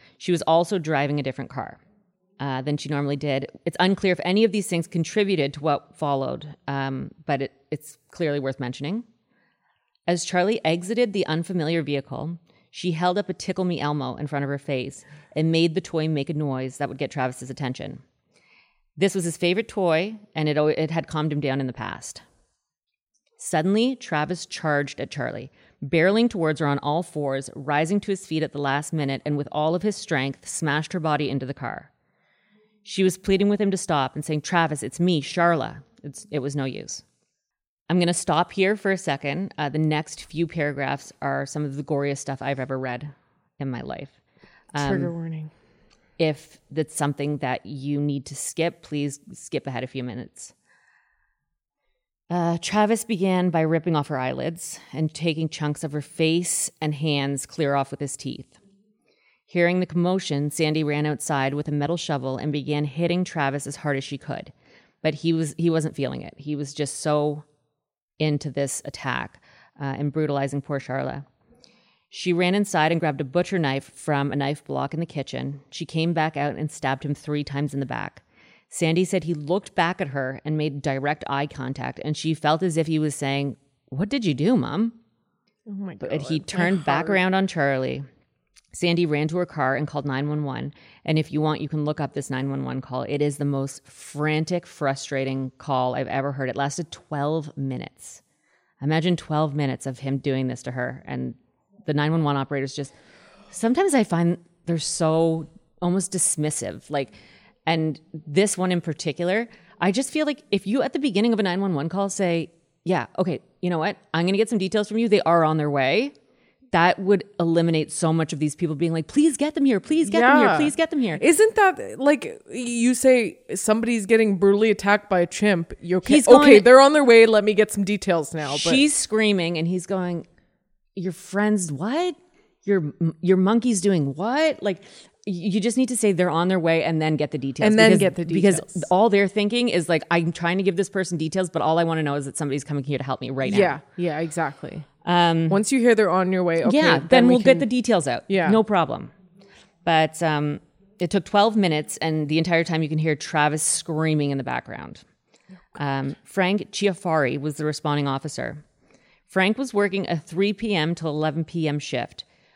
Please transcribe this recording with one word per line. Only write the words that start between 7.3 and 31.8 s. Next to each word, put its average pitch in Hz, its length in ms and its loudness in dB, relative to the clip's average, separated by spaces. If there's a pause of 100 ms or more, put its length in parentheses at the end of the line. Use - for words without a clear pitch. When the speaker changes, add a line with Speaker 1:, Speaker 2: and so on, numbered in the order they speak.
Speaker 1:
it, 127 80 -8 (180)
it's - 300 -12 (100)
clearly 147 300 -2
worth 135 200 -6
mentioning. 143 440 -6 (1040)
As 175 180 0
Charlie 180 400 0
exited 190 480 0
the 196 140 0
unfamiliar 165 560 -2
vehicle, 143 560 -6 (320)
she 180 220 -4
held 180 260 0
up 202 100 -6
a 185 40 -4
Tickle 185 320 -4
Me 175 140 -2
Elmo 143 360 -4
in 147 100 -8
front 143 180 -4
of 135 60 -4
her 139 80 -4
face 139 480 -8 (300)
and 160 160 2
made 165 240 2
the 185 60 -2
toy 160 260 -4
make 147 240 -2
a - 20 -4
noise 131 440 -4
that 143 120 -4
would 135 80 -12
get 135 140 -6
Travis's 127 400 -6
attention. 127 500 -8 (960)
This 190 160 2
was 190 100 -2
his 165 140 -4
favorite 180 300 0
toy, 185 480 0 (180)
and 151 160 0
it 147 80 0
al-, 151 100 2
it 156 220 0
had 165 180 -4
calmed 151 240 -2
him 147 100 -2
down 139 200 -2
in 135 60 -4
the 123 60 -8
past. - 500 -12 (1120)
Suddenly, 208 580 0
Travis 160 500 -6
charged 147 540 -4
at 139 100 -8
Charlie, 127 420 -8 (320)
barreling 190 460 2
towards 160 300 -2
her 156 80 0
on 143 120 0
all 151 220 -2
fours, 139 540 -6
rising 151 460 0
to 202 100 -6
his 190 140 -6
feet 160 180 -2
at 147 80 -6
the 147 100 -10
last 143 320 -2
minute, 139 320 -2
and 147 100 -2
with 143 160 -4
all 151 220 0
of 180 80 -2
his 202 140 -2
strength, 139 520 -4
smashed 151 460 -4
her 185 60 -4
body 151 300 -2
into 139 160 -4
the 131 80 -8
car. - 380 -10 (920)